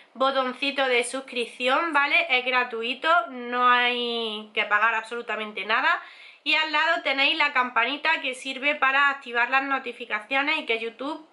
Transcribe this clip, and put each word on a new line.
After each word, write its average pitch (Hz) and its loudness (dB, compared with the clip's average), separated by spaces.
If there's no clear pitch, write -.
botoncito 269 0
de 247 2
suscripción, 262 -2
¿vale? 294 2
Es 247 0
gratuito, 247 -2
no 247 0
hay 240 0
que 214 0
pagar 208 2
absolutamente 220 -6
nada. 285 0
Y 302 2
al 311 0
lado 320 2
tenéis 285 2
la 285 2
campanita 262 0
que 269 -4
sirve 269 -2
para 269 4
activar 240 -2
las 269 2
notificaciones 269 -2
y 302 -8
que 226 -2
YouTube 269 -8